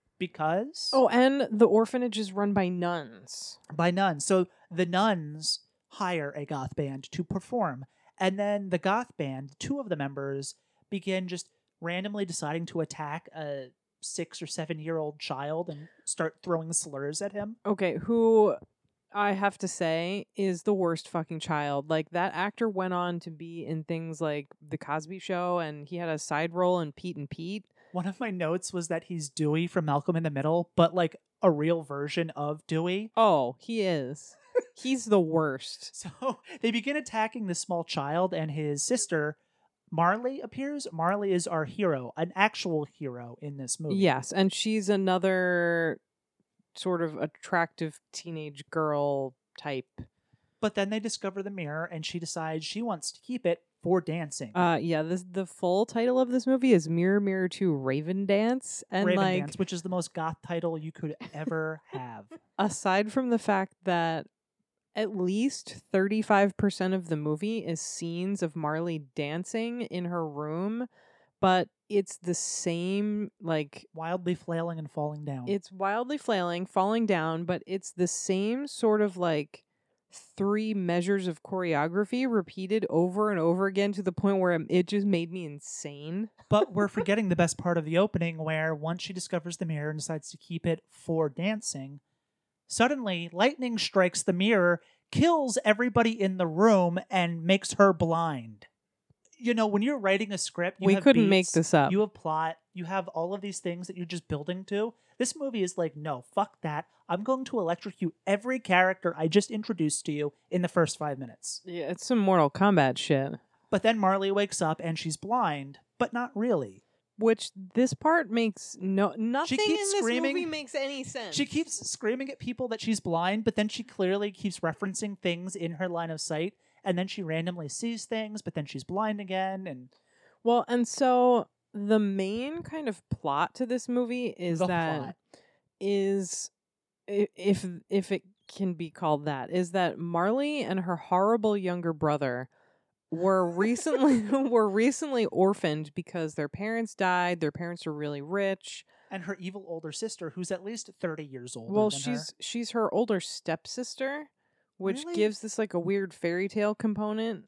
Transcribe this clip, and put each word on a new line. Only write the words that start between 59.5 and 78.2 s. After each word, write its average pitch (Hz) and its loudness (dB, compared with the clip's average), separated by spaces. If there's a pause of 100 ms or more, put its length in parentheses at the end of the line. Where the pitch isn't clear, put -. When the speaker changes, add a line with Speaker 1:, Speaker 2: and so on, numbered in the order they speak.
Speaker 1:
which 185 -2
is 170 -4
the 185 -6
most 180 -4
goth 165 -4
title 170 -4
you 156 -10
could 156 -8
Speaker 2:
<laughs> - -16
Speaker 1:
ever 156 -4 (100)
have. 117 -10 (320)
Speaker 2:
aside 202 2
from 254 0
the 233 4
fact 190 0 (120)
that 165 0 (680)
at 214 -2
least 202 -2 (120)
thirty-five 202 4
percent 185 2
of 180 -2
the 165 0
movie 151 -2
is 165 -4
scenes 180 -4
of 160 -2
Marley 160 -2 (120)
dancing 220 -4
in 175 -6
her 170 -2
room, 165 -4 (520)
but 185 4 (180)
it's 202 0
the 180 -4
same, 196 -2 (100)
like, 156 -4
Speaker 1:
Wildly 175 -2
flailing 165 -4
and 156 -10
falling 151 -4
down. 131 -6
Speaker 2:
it's 196 -4
wildly 214 -2
flailing, 180 0
falling 214 2
down, 165 0
but 175 -2
it's 190 -8
the 175 0
same 214 -2